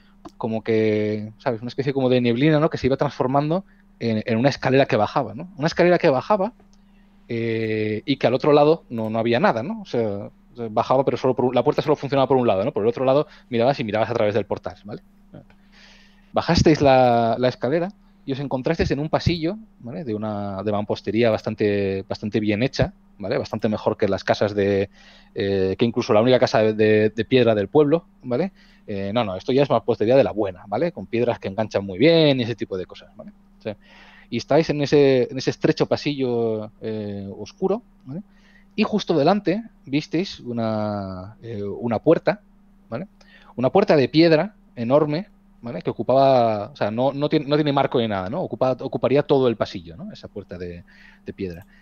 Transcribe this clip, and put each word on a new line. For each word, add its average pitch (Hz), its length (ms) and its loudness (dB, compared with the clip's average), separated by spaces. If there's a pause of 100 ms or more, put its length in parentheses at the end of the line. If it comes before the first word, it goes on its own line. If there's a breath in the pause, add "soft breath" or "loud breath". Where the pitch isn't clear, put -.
(360 soft breath)
Como 113 260 -4
que, 107 760 0
¿sabes? 117 220 -4
Una 120 80 -10
especie 135 240 -4
como 131 160 0
de 127 120 4
neblina, 127 400 2
¿no? 156 100 2
Que - 80 -8
se - 80 -2
iba 135 100 2
transformando 147 680 -2 (340 soft breath)
en, 113 260 -2
en 113 140 -2
una 131 100 4
escalera 135 380 2
que 131 100 0
bajaba, 107 380 -2
¿no? 160 220 -14
Una 147 100 -4
escalera 170 320 4
que 175 100 2
bajaba, 185 440 0 (760)
eh, 110 760 -2
y 135 120 0
que - 100 -2
al 117 80 2
otro 143 180 2
lado 151 380 4
no, 110 200 -6
no 113 80 -2
había 117 220 0
nada, 156 220 2
¿no? 131 200 -10
O 95 40 -16
sea, 107 440 -4 (400)
bajaba, 127 340 2
pero 120 120 0
solo 127 180 0
por 123 120 0
un, 127 80 0
la 120 100 2
puerta - 180 0
solo 147 140 2
funcionaba 135 320 -2
por 143 80 4
un 127 100 2
lado, 98 180 2
¿no? 135 80 -2
Por 101 120 -2
el 110 40 4
otro 131 160 -2
lado 135 220 2 (240 loud breath)
mirabas 123 300 2
y 127 40 -4
mirabas 107 240 -2
a 120 60 -4
través 104 200 0
del 104 120 0
portal, 92 380 -8
¿vale? 110 180 -16 (1300 soft breath)
Bajasteis 160 480 4
la, 120 580 4
la 123 100 0
escalera 165 440 -4 (340)
y 135 60 -4
os 127 80 -6
encontrasteis 143 500 -2
en 139 100 -2
un 156 80 -4
pasillo, 165 480 -2 (240)
¿vale? 131 240 -12
De 117 100 -4
una, 104 480 -6
de 104 100 -2
mampostería 107 580 0
bastante, 101 800 -2
bastante 107 320 -4
bien 104 220 0
hecha, 139 300 -2 (260)
¿vale? 104 180 -6
Bastante 117 320 -6
mejor 107 280 -2
que 107 120 0
las 95 140 -2
casas 107 320 0
de, 101 340 0 (460 soft breath)
eh, 98 440 -2
que 123 60 2
incluso 117 280 0
la 104 100 6
única 123 160 6
casa 117 220 2
de, 110 120 4
de, 107 380 4
de 110 140 -4
piedra 117 300 4
del 101 140 0
pueblo, 151 380 4 (160)
¿vale? 135 300 -4 (340 soft breath)
Eh, 98 260 -6
no, 117 120 0
no, 92 120 -6
esto 92 160 -6
ya 131 100 4
es 139 80 0
mampostería 117 460 2
de 135 80 6
la 95 80 -2
buena, 95 360 -4
¿vale? 135 240 -2
Con 101 140 -12
piedras 117 320 -2
que - 100 -10
enganchan 101 360 -4
muy 95 140 -8
bien 151 400 4
y 123 60 0
ese 113 100 -4
tipo 101 220 -8
de 90 100 -6
cosas, - 300 -20
¿vale? 113 160 -18 (260)
O - 40 -20
sea, 104 140 -10 (540 loud breath)
y 120 60 -6
estáis 147 340 0
en 147 120 0
ese, 135 480 4
en 131 60 -10
ese 131 140 -4
estrecho 156 360 0
pasillo, 117 840 -2 (100)
eh, 104 560 -8
oscuro, 190 460 -4 (220)
¿vale? 147 180 -12 (540 soft breath)
Y 214 60 2
justo 202 340 0
delante 185 460 2 (220)
visteis 156 560 -4
una, 107 1040 -6
eh, 113 200 -10
una 104 380 -4
puerta, 165 400 2 (480)
¿vale? 143 180 -10 (480 soft breath)
Una 123 160 0
puerta 196 260 4
de 127 120 4
piedra 165 480 4 (180)
enorme, 147 540 0 (340)
¿vale? 127 180 -10
Que - 100 -6
ocupaba, 123 800 2
o 147 60 -20
sea, 107 140 -2
no, 123 220 -2
no 139 160 -4
tiene, 151 180 0
no 139 80 -2
tiene 147 180 0
marco 139 280 0
ni 113 80 -2
nada, 95 200 -4
¿no? 151 140 -6
Ocupa, 131 300 -2
ocuparía 131 500 -2
todo 135 240 2
el 117 100 0
pasillo, 85 400 -8
¿no? 208 160 -14
Esa - 140 -20
puerta 98 320 -14
de, 87 260 -12 (400 soft breath)
de - 80 -12
piedra. 90 340 -10 (160 soft breath)